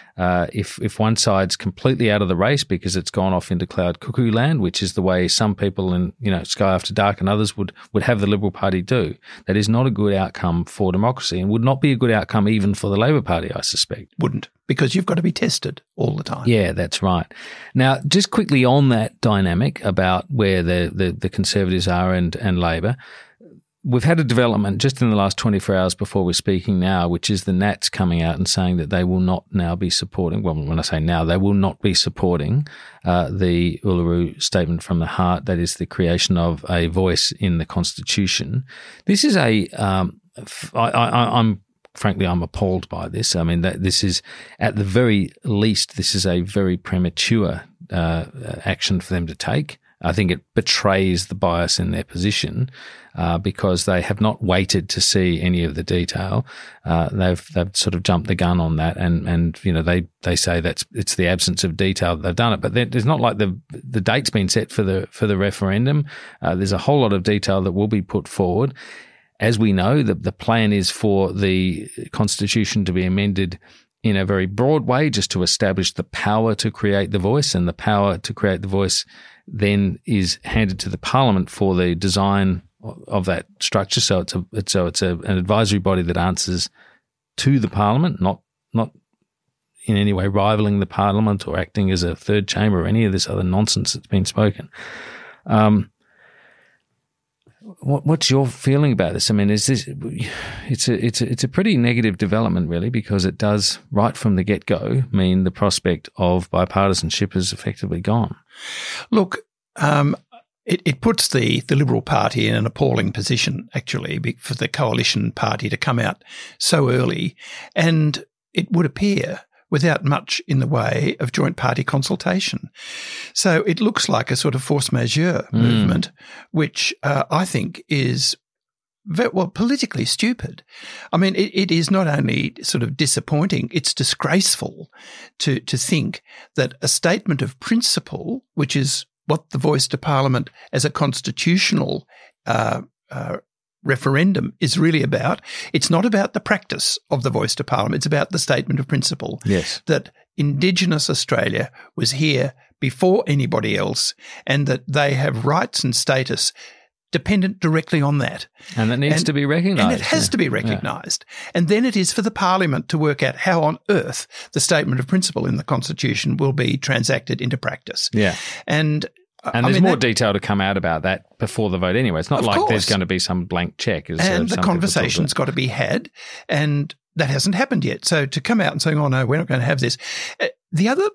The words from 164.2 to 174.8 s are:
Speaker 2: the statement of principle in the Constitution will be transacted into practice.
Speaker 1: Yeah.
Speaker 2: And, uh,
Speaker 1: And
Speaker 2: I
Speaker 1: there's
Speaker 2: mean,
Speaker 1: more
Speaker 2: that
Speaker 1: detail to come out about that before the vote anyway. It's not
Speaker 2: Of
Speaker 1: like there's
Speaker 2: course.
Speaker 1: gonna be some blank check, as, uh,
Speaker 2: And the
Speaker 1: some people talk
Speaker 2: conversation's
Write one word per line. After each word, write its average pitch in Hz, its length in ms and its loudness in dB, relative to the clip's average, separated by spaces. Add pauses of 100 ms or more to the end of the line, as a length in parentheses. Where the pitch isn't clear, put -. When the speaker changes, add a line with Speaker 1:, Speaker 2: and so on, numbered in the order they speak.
Speaker 2:
the - 80 -2
statement 147 400 0
of 127 80 -2
principle - 380 0
in - 100 0
the 143 80 -4
Constitution 131 720 -2
will 135 160 0
be 131 260 0
transacted 127 640 -2
into 127 160 -2
practice. - 540 -6
Speaker 1:
Yeah. 101 240 2 (320)
Speaker 2:
And, 151 380 0 (380)
uh, - 100 -6
Speaker 1:
And 120 120 2
Speaker 2:
I 131 40 4
Speaker 1:
there's - 120 4
Speaker 2:
mean, - 80 8
Speaker 1:
more 165 60 4
Speaker 2:
that 113 60 -2
Speaker 1:
detail 117 320 2
to 98 80 2
come 101 180 0
out 98 160 0
about 82 280 -2
that 92 220 -2 (140)
before 107 300 -2
the 92 80 -2
vote 90 180 0
anyway. 110 240 0
It's 80 100 -6
not 143 120 0
Speaker 2:
Of - 40 0
Speaker 1:
like 113 220 2
there's 107 180 2
Speaker 2:
course. - 40 -2
Speaker 1:
gonna 95 160 2
be 92 140 0
some 90 260 -2
blank 87 320 -4
check, 90 320 -4
as, 80 100 -6
uh, - 40 2
Speaker 2:
And 190 80 2
the - 20 0
Speaker 1:
some 175 80 0
people - 160 -2
talk 180 80 0
Speaker 2:
conversation's 165 640 0